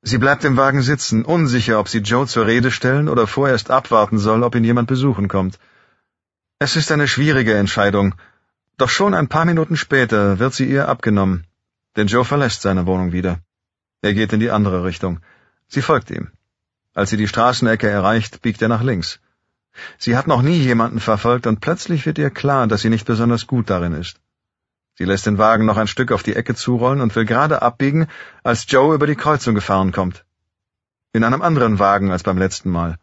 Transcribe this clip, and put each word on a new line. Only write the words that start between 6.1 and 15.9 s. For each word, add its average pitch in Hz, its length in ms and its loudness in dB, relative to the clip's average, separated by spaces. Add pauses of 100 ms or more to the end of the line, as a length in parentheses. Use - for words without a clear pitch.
Es 139 180 -2
ist 160 140 -2
eine 147 160 2
schwierige 131 480 2
Entscheidung, 101 600 2 (640)
doch - 100 2
schon - 240 0
ein 160 160 0
paar 160 160 0
Minuten 165 320 0
später 107 600 2
wird 127 160 0
sie 135 100 0
ihr 139 240 0
abgenommen, 98 580 0 (500)
denn 104 100 2
Joe 120 180 2
verlässt 139 380 -2
seine 92 240 0
Wohnung 92 260 0
wieder. 90 280 -4 (600)
Er 104 140 0
geht 104 180 0
in 107 80 0
die 113 100 0
andere 98 340 0
Richtung. 90 360 -6 (480)
Sie 139 140 -4
folgt 143 280 0